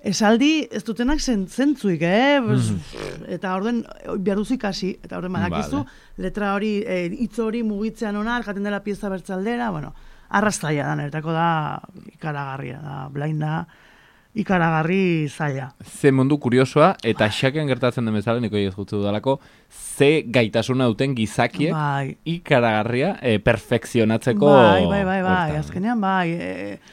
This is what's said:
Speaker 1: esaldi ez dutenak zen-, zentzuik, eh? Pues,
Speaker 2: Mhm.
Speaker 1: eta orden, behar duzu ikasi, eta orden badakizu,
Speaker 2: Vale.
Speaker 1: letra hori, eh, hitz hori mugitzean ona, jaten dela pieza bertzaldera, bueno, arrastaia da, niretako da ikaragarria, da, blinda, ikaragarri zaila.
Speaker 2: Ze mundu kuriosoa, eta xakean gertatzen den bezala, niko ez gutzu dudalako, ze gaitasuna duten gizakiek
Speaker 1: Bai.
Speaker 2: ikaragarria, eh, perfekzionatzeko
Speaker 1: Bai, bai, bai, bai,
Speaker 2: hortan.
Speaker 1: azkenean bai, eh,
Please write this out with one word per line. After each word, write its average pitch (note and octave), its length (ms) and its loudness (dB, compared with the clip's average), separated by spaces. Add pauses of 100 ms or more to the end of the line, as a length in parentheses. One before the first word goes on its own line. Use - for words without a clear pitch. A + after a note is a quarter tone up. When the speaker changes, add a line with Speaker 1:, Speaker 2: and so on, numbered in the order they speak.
Speaker 1:
esaldi A3+ 640 2
ez - 140 -8
dutenak A#3+ 380 -2
zen-, G3+ 260 0
zentzuik, G#3 560 0
eh? B3+ 420 4
Pues, B2 280 2
Speaker 2:
Mhm. - 560 -8
Speaker 1:
eta F#3 260 -6
orden, A3+ 300 -2 (340)
behar F#3+ 200 0
duzu G#3+ 160 -2
ikasi, G3 500 -4
eta F3+ 140 -10
orden F3+ 140 -8
badakizu, - 520 -2
Speaker 2:
Vale. - 60 -14 (260)
Speaker 1:
letra G3 380 -4
hori, G#3 300 -2
eh, F3+ 320 -2
hitz A#3 220 -6
hori A3+ 240 -2
mugitzean G#3+ 540 -4
ona, A#3 260 -4
jaten G3+ 220 -6
dela G3+ 180 -4
pieza G3+ 260 -6
bertzaldera, G3+ 640 -4
bueno, D#3 240 -8 (360)
arrastaia D#3+ 540 0
da, D3+ 120 -2
niretako D3+ 340 -6
da D#3+ 500 0 (320)
ikaragarria, C#3 680 -8
da, C#3+ 260 -10
blinda, D3+ 600 -4 (640)
ikaragarri E3+ 920 2
zaila. C3+ 460 -6 (100)
Speaker 2:
Ze - 260 2
mundu C3+ 300 4
kuriosoa, C3 540 4 (100)
eta A2 240 2
xakean C#3 400 0
gertatzen B2 380 0
den A2 80 0
bezala, A#2 260 0
niko G#2 160 -2
ez G2 180 0
gutzu G2+ 220 -6
dudalako, G#2 440 0 (280)
ze C#3+ 580 2
gaitasuna A#2+ 600 2
duten C3 280 0
gizakiek A#2+ 600 0
Speaker 1:
Bai. C#3+ 500 -2
Speaker 2:
ikaragarria, B2 960 2
eh, A2+ 200 2
perfekzionatzeko A2+ 1080 2
Speaker 1:
Bai, G#2+ 380 8
bai, G3+ 180 2
bai, F#3+ 180 0
bai, F#3 280 2
Speaker 2:
hortan. D3+ 100 -2
Speaker 1:
azkenean F#3+ 400 -4
bai, F#3+ 320 0
eh, F#3 460 -8 (140)